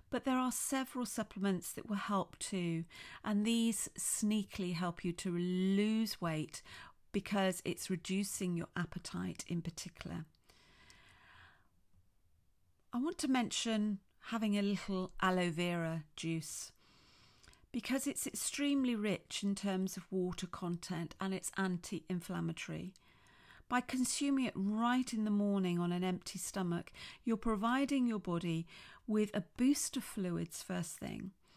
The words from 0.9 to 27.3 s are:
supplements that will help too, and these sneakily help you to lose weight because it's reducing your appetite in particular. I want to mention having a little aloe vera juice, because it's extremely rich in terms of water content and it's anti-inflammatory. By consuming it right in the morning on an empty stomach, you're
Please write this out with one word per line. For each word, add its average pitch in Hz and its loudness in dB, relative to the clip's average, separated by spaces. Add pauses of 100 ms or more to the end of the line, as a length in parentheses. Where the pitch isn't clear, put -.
supplements 196 -2
that - -10
will 202 0
help 196 -2
too, 170 0 (400)
and 208 2
these 233 2 (100)
sneakily 202 0
help 175 -2
you 175 2
to 175 -2
lose 196 2
weight 156 -2 (500)
because 190 2
it's - -4
reducing 190 0
your 170 -2
appetite 175 -4
in 170 0
particular. - -8 (2750)
I 240 0
want 330 0
to 302 -2
mention 220 2 (280)
having 220 2
a 208 4
little 196 0 (100)
aloe 185 4
vera 165 0 (100)
juice, - -4 (1040)
because 254 0
it's - -2
extremely 277 2
rich 208 0
in 202 2
terms 190 0
of 185 -10
water 180 0
content 175 -4
and 190 -2
it's - -4
anti-inflammatory. 175 -4 (760)
By 247 2
consuming 262 2
it - -2
right 233 2
in 220 2
the 214 2
morning 196 4
on 175 2
an 180 0
empty 185 -2
stomach, 175 -2 (320)
you're 226 2